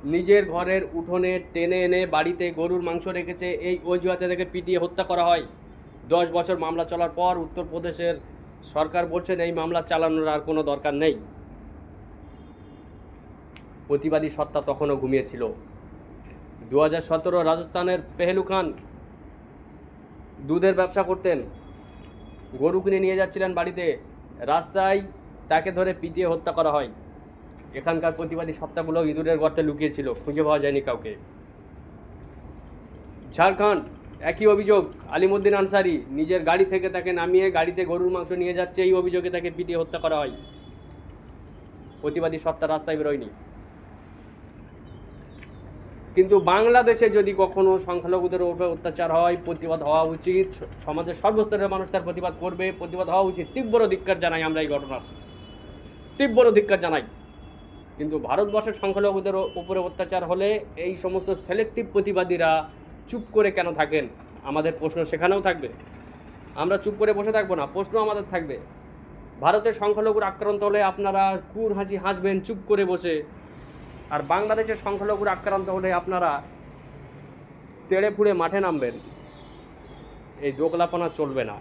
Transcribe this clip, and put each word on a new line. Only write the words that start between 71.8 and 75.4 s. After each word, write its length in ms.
হাসবেন 440
চুপ 260
করে 180
বসে, 300
আর 120
বাংলাদেশের 500
সংখ্যালঘুর 520
আক্রান্ত 340